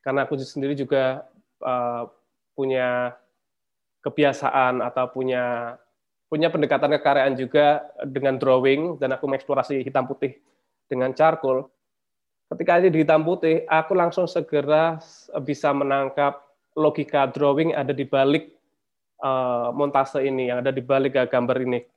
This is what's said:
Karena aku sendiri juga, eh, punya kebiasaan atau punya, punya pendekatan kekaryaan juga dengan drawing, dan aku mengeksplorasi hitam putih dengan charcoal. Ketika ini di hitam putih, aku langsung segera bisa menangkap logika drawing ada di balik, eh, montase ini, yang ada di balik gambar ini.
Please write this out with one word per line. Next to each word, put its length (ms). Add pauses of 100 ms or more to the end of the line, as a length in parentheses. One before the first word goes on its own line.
Karena 240
aku 160
sendiri 320
juga, 560 (320)
eh, 420 (540)
punya 560 (880)
kebiasaan 800
atau 320
punya, 640 (480)
punya 240
pendekatan 480
kekaryaan 400
juga 480 (240)
dengan 320
drawing, 560
dan 160
aku 160
mengeksplorasi 560
hitam 240
putih 320 (480)
dengan 240
charcoal. 560 (800)
Ketika 320
ini 80
di 160
hitam 180
putih, 460
aku 240
langsung 340
segera 720 (460)
bisa 260
menangkap 720 (340)
logika 540
drawing 480
ada 160
di 160
balik, 400 (720)
eh, 480
montase 560
ini, 240
yang 160
ada 80
di 80
balik 320 (160)
gambar 320
ini. 180 (180)